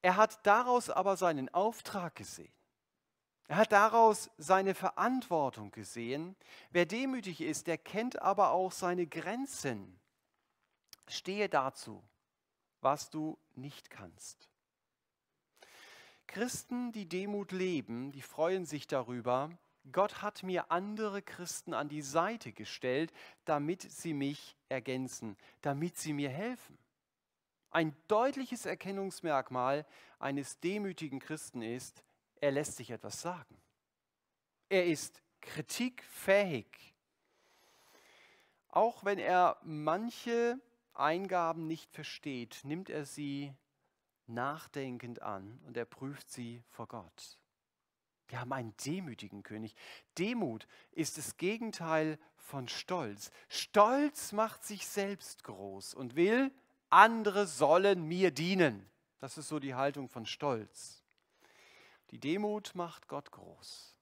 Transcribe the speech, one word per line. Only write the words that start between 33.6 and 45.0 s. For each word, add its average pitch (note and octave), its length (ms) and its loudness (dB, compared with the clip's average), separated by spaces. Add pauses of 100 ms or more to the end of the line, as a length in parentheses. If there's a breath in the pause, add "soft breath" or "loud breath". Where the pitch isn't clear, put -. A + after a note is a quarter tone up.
Er F#3 180 6
ist - 360 -2 (180)
kritikfähig. - 1500 -2 (1700 soft breath)
Auch A3 360 2
wenn G3 140 0
er E3+ 440 4
manche A#3 1000 -2 (340)
Eingaben E3 720 0
nicht D#3+ 260 -8
versteht, C3 720 -10
nimmt D#3+ 260 -6
er D3+ 140 -6
sie C#3+ 500 -8 (720)
nachdenkend B2 960 -6